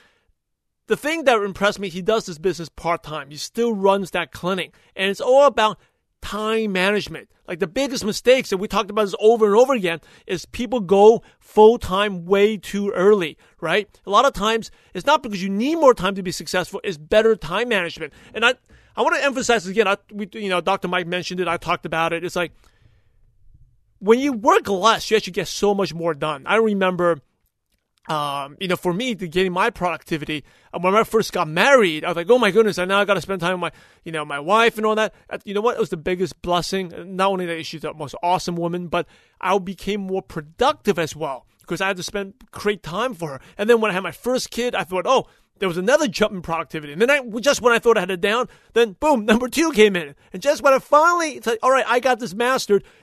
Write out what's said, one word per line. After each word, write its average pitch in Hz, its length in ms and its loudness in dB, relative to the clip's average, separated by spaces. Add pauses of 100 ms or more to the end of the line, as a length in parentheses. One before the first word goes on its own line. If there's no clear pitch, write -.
(880)
the 214 100 0
thing 311 280 -4
that 240 160 4
impressed 202 380 -2
me, 196 120 -8
he 180 120 -8
does 214 240 -2
this 160 120 -12
business 160 320 -4
part-time. 151 600 -6
He 151 60 -18
still 233 360 -4
runs 196 400 0
that 170 200 -6
clinic. 180 420 -6 (220)
And 196 140 -2
it's 196 100 -6
all 262 260 6
about 214 320 2 (440)
time 214 500 -4
management. 185 560 -2 (180)
Like, 175 120 -10
the 185 80 -2
biggest 254 380 -4
mistakes, 240 480 2
and 185 80 -4
we 214 80 -6
talked 196 220 -2
about 214 140 0
this 196 160 -6
over 220 260 6
and 202 100 4
over 262 180 6
again, 175 260 -2 (260)
is 180 200 -8
people 233 340 -4
go 202 420 8 (160)
full-time 202 840 4
way 202 320 4
too 202 340 -6
early, 180 460 2 (240)
right? 180 280 -2 (180)
A 190 40 -8
lot 220 140 6
of 277 80 2
times, 220 380 -2 (240)
it's 180 120 -8
not 247 160 4
because 202 200 -8
you 196 80 -4
need 247 260 -2
more 277 180 4
time 190 200 -4
to 196 80 -8
be 180 100 -6
successful, 180 500 -6
it's 190 140 -8
better 214 400 2
time 202 320 -6
management. 170 440 -6 (220)
And 220 100 -4
I, 247 100 4 (400)
I 220 80 -2
wanna 320 160 0
emphasize 240 480 0
again, 190 220 0
I, 196 80 0 (160)
we, 208 220 -10
you 214 160 -6
know, 180 100 0
Doctor 190 260 -2
Mike 175 220 -2
mentioned 180 320 -6
it, 170 80 -2
I 170 80 -2
talked 170 300 -4
about 165 260 -2
it. 170 120 -6
It's 175 120 -6
like, 175 160 -4 (1500)
when 226 220 4
you 277 120 -2
work 277 360 2
less, 196 420 2
you 214 60 2
actually 190 160 -2
get 175 160 -6
so 202 260 0
much 185 180 -4
more 165 220 -4
done. 143 320 -6
I 196 100 2
remember, 185 640 0 (880)
um, 143 520 -6
you 190 60 -6
know, 180 80 0
for 180 180 -4
me, 233 220 -2
to 180 140 -10
getting 185 240 0
my 196 180 0
productivity, 156 760 -6 (300)
uh, 185 60 -6
when 185 160 2
I 220 80 4
first - 280 0
got 180 140 -2
married, 175 580 4
I 170 40 -2
was 165 80 -4
like, 170 120 -6
"Oh 240 80 6
my 226 140 4
goodness, 208 280 2
I 180 60 0
now 196 200 2
gotta 190 160 0
spend 190 200 -6
time 170 120 -2
with 175 200 -6
my, - 60 -20 (260)
you 165 60 -14
know, 156 140 -6
my 143 160 -8
wife 214 360 2
and 214 80 -6
all 214 120 2
that." 214 180 -2 (160)
Uh, 202 140 -8
you 202 100 -8
know 202 60 -2
what? 240 160 0
It 220 40 -2
was 202 100 -2
the 180 60 -6
biggest 180 460 -4
blessing. 175 500 -4 (240)
Not 190 140 2
only 185 160 -4
that 160 180 -6
she's 156 180 -12
the 156 120 -8
most 151 260 -12
awesome 175 360 -2
woman, 170 320 -4
but 170 180 -4 (340)
I 185 180 0
became 196 420 -6
more 190 200 -6
productive 185 800 -2
as 160 160 -4
well 143 320 -10 (140)
because 170 200 -8
I 190 60 -2
had 196 100 -2
to 175 60 -12
spend, 202 320 -10 (160)
create - 320 -6
time 208 320 -6
for 160 160 -8
her. 135 100 -14 (160)
And 208 140 -2
then 233 100 4
when 214 120 0
I - 20 -2
had 190 80 -2
my 175 80 -6
first 247 400 -4
kid, 240 240 -4
I - 80 -2
thought, 180 240 -4
Oh, 247 220 2 (300)
there 190 100 -2
was 170 100 -4
another 262 300 2
jump 208 240 -2
in 180 100 -10
productivity. 156 500 -8
And 160 80 -4
then 247 100 2
I, 294 100 2 (200)
just 277 220 2
when 240 100 6
I 226 60 4
thought 226 180 4
I 196 40 0
had 185 100 -4
it 180 100 -6
down, 214 280 -2 (240)
then 226 260 2
boom, 277 260 2
<laughs> 220 60 2
number 247 180 4
two 320 240 0
came 208 220 6
in. 151 220 -6 (160)
And 185 100 -12
just 285 180 0
when 269 120 4
I 262 80 4
finally 311 600 2
said, 226 220 -2
"All 254 80 2
right, 262 160 4
I 240 140 0
got 254 180 0
this 196 160 -8
mastered," 240 480 0 (200)